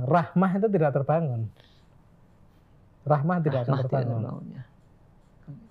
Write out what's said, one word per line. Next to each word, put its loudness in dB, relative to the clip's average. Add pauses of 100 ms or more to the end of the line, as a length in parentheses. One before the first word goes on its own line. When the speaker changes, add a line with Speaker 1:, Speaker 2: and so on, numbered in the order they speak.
Speaker 1:
rahmah 2
itu 2
tidak 2
terbangun. 0 (1500)
Rahmah 0
tidak 0
akan 0
Speaker 2:
Rahmah 2
tidak -2
Speaker 1:
terbangun. 0
Speaker 2:
terbangun, -8
ya. -14 (1080)